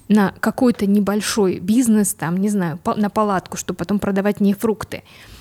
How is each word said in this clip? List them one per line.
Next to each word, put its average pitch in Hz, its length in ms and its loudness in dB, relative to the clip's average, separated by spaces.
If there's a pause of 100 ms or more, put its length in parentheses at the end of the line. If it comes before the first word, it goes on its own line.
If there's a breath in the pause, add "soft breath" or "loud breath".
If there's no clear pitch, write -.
на 202 320 4
какой-то 233 440 0
небольшой 202 720 0
бизнес, 214 540 2
там, 160 240 -4
не 196 120 0
знаю, 180 340 -2
па-, 226 120 -2
на 208 140 0
палатку, 202 480 -2
чтобы - 200 -8
потом 196 220 -2
продавать 202 400 -2
в - 20 0
ней 202 120 4
фрукты. - 500 -6 (380 loud breath)